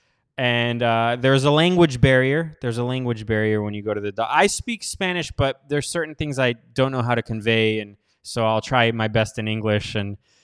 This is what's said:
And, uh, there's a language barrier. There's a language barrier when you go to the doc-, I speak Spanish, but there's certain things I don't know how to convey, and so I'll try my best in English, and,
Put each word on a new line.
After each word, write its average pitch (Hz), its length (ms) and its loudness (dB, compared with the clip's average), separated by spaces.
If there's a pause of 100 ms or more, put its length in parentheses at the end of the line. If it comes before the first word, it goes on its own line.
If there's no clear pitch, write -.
(360)
And, 120 460 0
uh, 117 380 0
there's 131 240 4
a 147 80 4
language 160 480 4
barrier. 139 600 2
There's 117 180 -4
a 123 60 -2
language 123 420 -4
barrier 107 360 0
when 104 120 -6
you 104 80 -10
go 104 120 -4
to 104 60 -4
the 104 100 -4
doc-, 107 180 -4
I 160 200 4
speak - 340 -6
Spanish, 180 480 -6
but 143 380 -2
there's 143 200 -4
certain 156 280 -6
things 147 240 -4
I 123 140 2 (200)
don't 135 160 2
know 131 120 -2
how 120 120 0
to 117 80 0
convey, 110 560 0
and 104 180 -10 (260)
so - 220 -4
I'll 110 160 2
try 117 300 2
my 113 160 -2
best 110 320 0
in 107 80 -6
English, 107 480 -2
and, 101 220 -6 (280)